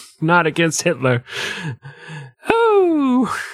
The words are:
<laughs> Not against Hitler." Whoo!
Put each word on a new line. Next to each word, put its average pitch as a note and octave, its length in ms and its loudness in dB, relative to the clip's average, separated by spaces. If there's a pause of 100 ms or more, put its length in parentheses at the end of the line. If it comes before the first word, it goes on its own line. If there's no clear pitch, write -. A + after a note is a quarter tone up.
<laughs> - 200 -14
Not E3 260 4
against E3 340 0
Hitler." B2+ 420 0 (1300)
Whoo! E4+ 800 2 (240)